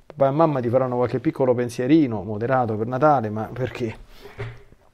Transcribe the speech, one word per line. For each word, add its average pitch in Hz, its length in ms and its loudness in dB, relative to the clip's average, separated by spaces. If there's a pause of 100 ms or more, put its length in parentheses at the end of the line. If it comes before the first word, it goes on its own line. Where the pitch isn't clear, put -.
papà 143 220 0
e 135 40 0
mamma 147 280 2
ti 120 100 -2
faranno 127 260 2
qualche 123 240 0
piccolo 131 340 2
pensierino 123 720 2
moderato 110 540 -2
per 113 100 -2
Natale, 131 420 2
ma 107 220 -6
perché? 120 440 -6 (1000)